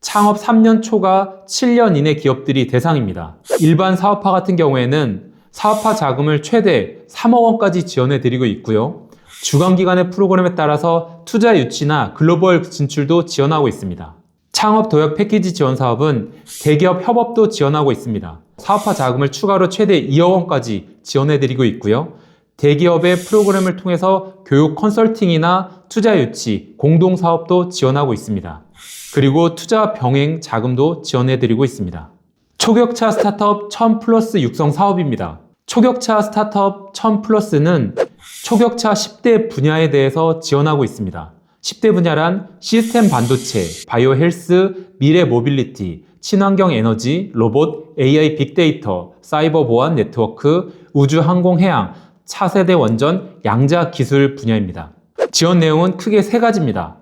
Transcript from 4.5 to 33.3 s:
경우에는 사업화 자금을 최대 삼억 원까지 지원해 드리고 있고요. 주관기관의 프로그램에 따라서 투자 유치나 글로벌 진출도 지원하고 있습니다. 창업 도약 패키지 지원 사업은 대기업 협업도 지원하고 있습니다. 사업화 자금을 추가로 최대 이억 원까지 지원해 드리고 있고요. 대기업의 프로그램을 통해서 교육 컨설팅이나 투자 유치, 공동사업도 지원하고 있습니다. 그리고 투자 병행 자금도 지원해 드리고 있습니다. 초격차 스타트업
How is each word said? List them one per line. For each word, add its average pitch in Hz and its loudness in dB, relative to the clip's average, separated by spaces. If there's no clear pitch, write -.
경우에는 135 0
사업화 214 0
자금을 147 -2
최대 175 0
삼억 233 2
원까지 202 0
지원해 135 -2
드리고 127 0
있고요. 110 -2
주관기관의 180 2
프로그램에 180 0
따라서 165 -2
투자 226 2
유치나 143 -2
글로벌 170 2
진출도 151 -2
지원하고 151 0
있습니다. 85 -10
창업 214 0
도약 151 2
패키지 202 0
지원 131 0
사업은 127 -2
대기업 175 2
협업도 233 2
지원하고 147 0
있습니다. 95 -8
사업화 208 -2
자금을 135 0
추가로 190 0
최대 196 2
이억 151 2
원까지 131 -4
지원해 143 0
드리고 127 0
있고요. 113 -2
대기업의 170 2
프로그램을 190 0
통해서 185 -2
교육 151 2
컨설팅이나 190 0
투자 214 2
유치, 113 -4
공동사업도 170 2
지원하고 135 0
있습니다. 92 -8
그리고 143 2
투자 214 -2
병행 143 -2
자금도 127 -2
지원해 127 0
드리고 120 0
있습니다. 82 -8
초격차 233 0
스타트업 208 -2